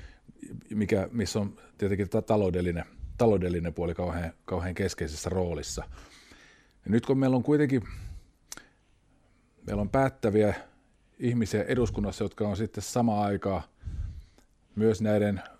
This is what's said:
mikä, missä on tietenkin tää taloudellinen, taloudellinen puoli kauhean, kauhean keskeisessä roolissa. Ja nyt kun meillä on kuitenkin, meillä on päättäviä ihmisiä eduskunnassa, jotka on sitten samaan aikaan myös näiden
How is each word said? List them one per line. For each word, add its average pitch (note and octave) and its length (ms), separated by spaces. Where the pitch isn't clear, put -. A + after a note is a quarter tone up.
mikä, G2+ 380
missä A2 280
on G2+ 180
tietenkin G2 300
tää A2 140
taloudellinen, F2+ 640
taloudellinen F2 560
puoli E2+ 200
kauhean, E2+ 380
kauhean F2 300
keskeisessä E2+ 560
roolissa. E2+ 540
Ja - 60
nyt A#2 160
kun C3+ 120
meillä C3 180
on B2 60
kuitenkin, C#3+ 400
meillä G2+ 140
on G2 100
päättäviä G#2+ 640
ihmisiä A#2 440
eduskunnassa, G#2+ 640
jotka G#2 240
on G2+ 80
sitten G#2 260
samaan G#2+ 440
aikaan G2 360
myös A2 260
näiden G#2 400